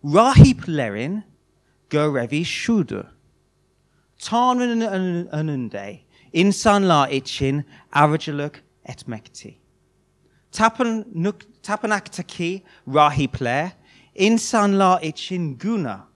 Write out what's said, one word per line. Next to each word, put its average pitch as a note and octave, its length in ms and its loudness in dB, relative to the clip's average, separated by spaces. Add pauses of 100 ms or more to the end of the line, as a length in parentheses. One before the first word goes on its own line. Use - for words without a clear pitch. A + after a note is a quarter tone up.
Rahiplerin E3 1200 4 (640)
görevi D3 560 0
şuydu. E3+ 680 -4 (1080)
Tanrı'nın B3 640 0
ön-, F#3 460 -4
önünde B2+ 720 -8 (340)
insanlar F#3+ 760 2
için C#3 560 -4 (260)
aracılık D3 720 -2 (200)
etmekti. - 760 -16 (920)
Tapınık-, A3+ 1120 -4
tapınaktaki G3 1000 -6 (240)
rahipler C#3 840 0 (440)
insanlar G3+ 840 2
için D#3+ 560 -8
günah D#3 440 -4 (140)